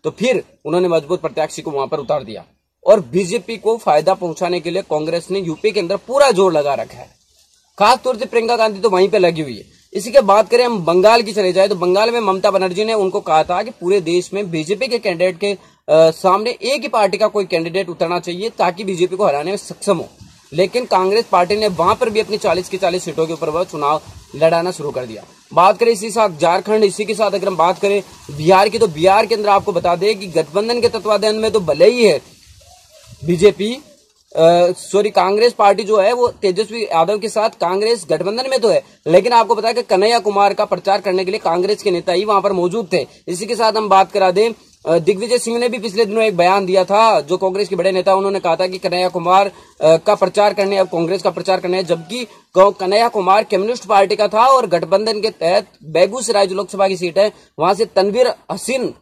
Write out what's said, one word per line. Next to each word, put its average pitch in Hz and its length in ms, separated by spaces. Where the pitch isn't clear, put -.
तो 160 60
फिर 220 340
उन्होंने 175 220
मजबूत 165 320
प्रत्याशी 156 420
को 160 80
वहां 139 160
पर 151 120
उतार 139 260
दिया। 98 200
और 202 140
बीजेपी 185 560
को 226 200
फायदा 170 380
पहुंचाने 175 460
के 165 100
लिए 165 120
कांग्रेस 160 480
ने 196 100
यूपी 170 300
के 202 100
अंदर 180 160
पूरा 269 340
जोर 185 220
लगा 143 220
रखा 110 240
है, - 120
खासतौर 247 380
से 240 100
प्रियंका 233 300
गांधी 220 240
तो 214 100
वहीं 190 180
पे 208 100
लगी 165 240
हुई 127 140
है। - 80
इसी 202 180
के 269 100
बात 208 300
करें 240 140
हम 233 140
बंगाल 185 440
की 208 100
चले 185 200
जाए, 190 160
तो 208 60
बंगाल 185 360
में 233 100
ममता 190 300
बनर्जी 190 340
ने 226 100
उनको 196 260
कहा 156 240
था 180 180
कि 233 80
पूरे 185 300
देश 175 340
में 196 160
बीजेपी 170 360
के 240 120
कैंडिडेट 185 400
के, 202 140
अ, 160 580
सामने 202 400
एक 240 320
ही 285 60
पार्टी 202 300
का 214 80
कोई 208 180
कैंडिडेट 170 440
उतरना 170 320
चाहिए, 180 300
ताकि 180 340
बीजेपी 185 320
को 196 100
हराने 147 240
में 202 80
सक्षम - 380
हो। 123 120
लेकिन 190 320
कांग्रेस 196 480
पार्टी 180 240
ने 214 120
वहां 180 260
पर 226 160
भी 214 100
अपनी 208 160
चालीस 180 320
की 190 80
चालीस 180 280
सीटों 160 220
के 160 60
ऊपर 160 160
वह 165 160
चुनाव 151 380
लड़ाना 165 360
शुरू 147 200
कर 127 160
दिया। 110 180
बात 180 240
करें 233 140
इसी 214 180
साथ 220 180
झारखंड, 185 560
इसी 202 200
के 202 100
साथ 202 160
अगर 196 180
हम 185 80
बात 175 220
करें 202 240
बिहार 185 320
की, 214 100
तो 220 100
बिहार 190 380
के 220 80
अंदर 208 140
आपको 196 240
बता 175 240
दें 202 220
कि 196 80
गठबंधन 185 540
के 233 80
तत्वाधान 214 480
में 214 140
तो 214 100
भले 160 300
ही 240 140
है 156 180
बीजेपी, 190 500
अ, 175 960
सॉरी, 202 380
कांग्रेस 208 420
पार्टी 202 320
जो 214 120
है 202 160
वो 240 160
तेजस्वी 202 560
यादव 170 340
के 214 100
साथ 220 220
कांग्रेस 196 600
गठबंधन 220 400
में 262 100
तो 226 80
है, 151 140
लेकिन 185 260
आपको 226 220
पता 220 140
है 226 60
कि 233 80
कन्हैया 214 360
कुमार 202 360
का 208 100
प्रचार 196 360
करने 190 240
के 180 60
लिए 214 100
कांग्रेस 180 420
के 202 80
नेता 175 220
ही 185 120
वहां 202 160
पर 196 120
मौजूद 180 400
थे। 147 140
इसी 180 180
के 220 100
साथ 220 160
हम 214 160
बात 190 240
करा 190 180
दें, 208 200
अ, 165 120
दिग्विजय 208 400
सिंह 233 200
ने 240 100
भी 240 100
पिछले 208 260
दिनों 220 200
एक 208 120
बयान 190 300
दिया 185 180
था, 208 360
जो 151 160
कांग्रेस 190 320
के 196 80
बड़े 190 160
नेता, 185 220
उन्होंने 196 260
कहा 165 160
था 185 100
कि 185 120
कन्हैया 180 300
कुमार, 185 440
अ, 160 160
का 208 180
प्रचार 202 400
करने, 202 220
अब 185 120
कांग्रेस 170 340
का 190 80
प्रचार 185 300
करने, 180 240
जबकि 175 420
क-, 190 220
कन्हैया 202 280
कुमार 202 360
कम्युनिस्ट 214 400
पार्टी 196 320
का 208 120
था 220 180
और 254 200
गठबंधन 196 540
के 220 100
तहत 185 360
बेगूसराय 196 640
जो 185 80
लोकसभा 190 340
की 190 80
सीट 170 220
है, 208 140
वहां 180 160
से 220 100
तनवीर 208 500
हसीन 226 500